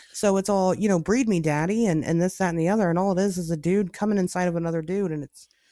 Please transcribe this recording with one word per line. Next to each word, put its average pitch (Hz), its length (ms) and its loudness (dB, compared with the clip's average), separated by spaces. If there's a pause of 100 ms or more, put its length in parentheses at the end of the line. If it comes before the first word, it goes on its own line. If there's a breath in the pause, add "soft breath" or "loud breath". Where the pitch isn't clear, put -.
(120 loud breath)
So 196 240 0
it's 190 140 -2
all, 185 240 2
you 202 160 0
know, 185 100 4
"Breed 226 260 2
me, 190 140 2
daddy," 165 460 0
and, 160 180 2
and 165 160 0
this, 185 160 -2
that, 185 140 0
and 170 80 -4
the 165 100 2
other. 202 220 2
And 170 80 2
all 190 200 0
it 190 40 2
is 196 160 0
is 165 120 -4
a 165 60 -2
dude 175 380 0
coming 208 240 0
inside 180 280 -2
of 170 100 0
another 165 260 -2
dude. 185 280 -2
And 151 140 -6
it's - 240 -20 (240 soft breath)